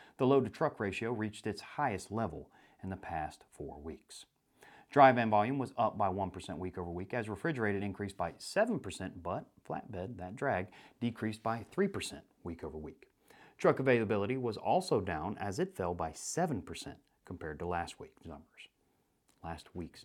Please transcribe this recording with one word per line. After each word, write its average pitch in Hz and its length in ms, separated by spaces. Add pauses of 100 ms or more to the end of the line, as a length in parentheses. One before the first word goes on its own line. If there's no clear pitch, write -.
(160)
The 131 100
load-to-truck 135 540
ratio 113 320
reached 107 340
its 101 140
highest 123 500
level 101 380 (340)
in 95 60
the 92 80
past - 560
four 71 260
weeks. - 460 (640)
Dry 135 220
van 117 180
volume 107 300
was 123 180
up 110 220
by 101 100
one 92 220
percent 90 300
week 92 180
over 87 100
week, 90 240
as 113 160
refrigerated 107 540
increased 101 340
by 85 220
seven 208 400
percent, 92 420
but 90 240 (240)
flatbed, 98 480
that 92 200
drag, 101 320 (320)
decreased 110 420
by 113 300
three 196 160
percent - 340 (220)
week 87 180
over 78 160
week. - 300 (500)
Truck 151 220
availability 113 560
was 120 200
also 135 440
down, 87 380
as 98 200
it 185 180
fell 90 160
by 85 220
seven 156 480
percent - 340 (280)
compared 80 340
to 85 80
last 87 320
week's - 260
numbers. - 440 (720)
Last 82 320
week's 87 300